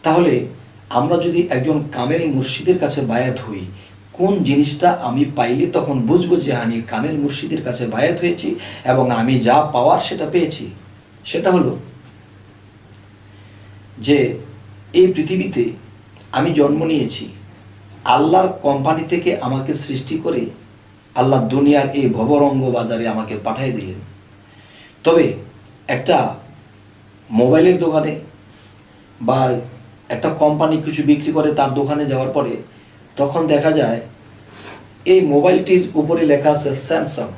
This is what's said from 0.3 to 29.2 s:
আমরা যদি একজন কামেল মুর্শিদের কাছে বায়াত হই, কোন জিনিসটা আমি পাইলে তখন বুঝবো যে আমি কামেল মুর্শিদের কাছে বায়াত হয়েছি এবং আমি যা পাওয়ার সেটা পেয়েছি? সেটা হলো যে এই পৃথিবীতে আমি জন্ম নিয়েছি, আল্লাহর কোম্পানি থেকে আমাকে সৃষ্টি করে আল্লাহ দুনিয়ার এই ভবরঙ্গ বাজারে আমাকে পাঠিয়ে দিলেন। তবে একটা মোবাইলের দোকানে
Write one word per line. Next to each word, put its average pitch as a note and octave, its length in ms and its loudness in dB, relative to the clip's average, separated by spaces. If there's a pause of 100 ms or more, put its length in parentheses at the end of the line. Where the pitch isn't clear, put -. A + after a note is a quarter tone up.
আমরা D3 280 0
যদি E3+ 320 0
একজন D3 420 0
কামেল D#3 360 -2
মুর্শিদের C#3 520 0
কাছে C#3+ 220 -2
বায়াত A#2+ 360 -2 (120)
হই, F#2+ 160 -10 (480)
কোন F#3+ 300 0
জিনিসটা C#3+ 480 2
আমি B2+ 340 0 (100)
পাইলে B2+ 300 0
তখন C#3+ 340 -2
বুঝবো F3 360 2
যে C#3+ 180 -2
আমি A#2 280 -2
কামেল D3 360 -4
মুর্শিদের - 460 -4
কাছে A#2+ 240 -4
বায়াত C3 320 0
হয়েছি F3 360 -2 (280)
এবং B2+ 280 2
আমি A#2+ 280 2
যা B2 220 4
পাওয়ার D3 380 2
সেটা - 320 -6
পেয়েছি? D3+ 380 -2 (560)
সেটা - 260 0
হলো D3+ 260 2 (2250)
যে C3 380 2 (560)
এই F3 200 6
পৃথিবীতে D3+ 580 -2 (600)
আমি D3+ 220 0
জন্ম D3 320 2
নিয়েছি, C#3 420 -4 (760)
আল্লাহর D#3+ 440 4
কোম্পানি D#3 560 -2
থেকে F3 340 0
আমাকে C3 360 -4
সৃষ্টি - 440 -6
করে - 280 -2 (680)
আল্লাহ B2+ 320 2
দুনিয়ার C#3 420 4
এই C3 200 0
ভবরঙ্গ C3+ 600 2
বাজারে A#2 360 -4
আমাকে G#2+ 360 -6
পাঠিয়ে A#2 280 -4
দিলেন। G2 240 -8 (1080)
তবে D#3 300 4 (540)
একটা C3+ 480 0 (960)
মোবাইলের D#3 480 4
দোকানে D#3 400 -2 (1000)